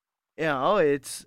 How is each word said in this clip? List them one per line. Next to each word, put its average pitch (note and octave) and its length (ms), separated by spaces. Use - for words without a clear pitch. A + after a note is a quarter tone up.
you D#3 60
know, D#3 340
it's, C#3+ 480